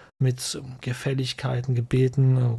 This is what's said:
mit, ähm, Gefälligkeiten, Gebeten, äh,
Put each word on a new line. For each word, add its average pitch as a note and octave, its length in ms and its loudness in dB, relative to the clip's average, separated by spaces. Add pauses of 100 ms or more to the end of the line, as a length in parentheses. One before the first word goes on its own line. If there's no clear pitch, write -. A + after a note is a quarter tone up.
(240)
mit, B2+ 380 -2
ähm, C3 200 -14
Gefälligkeiten, B2+ 920 -4
Gebeten, C3 640 4
äh, A#2+ 220 2